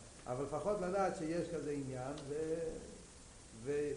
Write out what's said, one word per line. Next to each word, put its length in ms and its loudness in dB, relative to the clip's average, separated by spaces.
אבל 160 0
לפחות 380 2
לדעת 360 4
שיש 320 2
כזה 220 0
עניין, 420 0
ו-, 640 0
ו-, 320 2